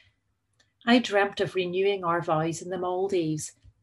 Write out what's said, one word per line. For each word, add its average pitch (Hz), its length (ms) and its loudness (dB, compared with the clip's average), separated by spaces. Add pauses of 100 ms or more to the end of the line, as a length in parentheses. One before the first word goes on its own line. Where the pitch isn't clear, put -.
(840)
I 240 140 6
dreamt 208 400 0
of - 140 -2
renewing 185 500 0
our 170 180 0
vows 165 400 -2
in 175 80 -12
the 185 80 -4
Maldives, 180 760 -2 (300)